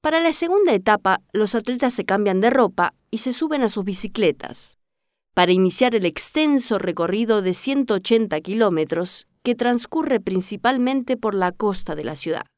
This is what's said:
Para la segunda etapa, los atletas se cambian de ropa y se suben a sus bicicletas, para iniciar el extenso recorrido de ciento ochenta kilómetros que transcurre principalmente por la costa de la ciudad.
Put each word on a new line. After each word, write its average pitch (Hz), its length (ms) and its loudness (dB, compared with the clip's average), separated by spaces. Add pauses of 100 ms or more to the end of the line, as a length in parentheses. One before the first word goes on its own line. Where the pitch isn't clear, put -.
Para 311 200 0
la 330 120 2
segunda 339 420 2
etapa, 196 480 2 (100)
los 214 240 0
atletas 247 360 -2
se 214 120 -6
cambian 196 360 2
de 226 100 4
ropa 208 440 2 (160)
y 220 80 -6
se 254 140 -4
suben 294 320 -2
a 220 40 2
sus 208 160 -4
bicicletas, - 960 -4 (560)
para 180 160 4
iniciar 190 460 2
el 190 100 0
extenso 277 720 0
recorrido 202 640 0
de 185 100 0
ciento 262 420 -2
ochenta 196 460 0
kilómetros 175 880 -2 (160)
que 240 120 0
transcurre 240 640 0
principalmente 247 960 -2
por 220 200 -4
la 185 160 0
costa 190 420 -4
de 151 80 -8
la 151 140 -8
ciudad. 156 300 -6 (120)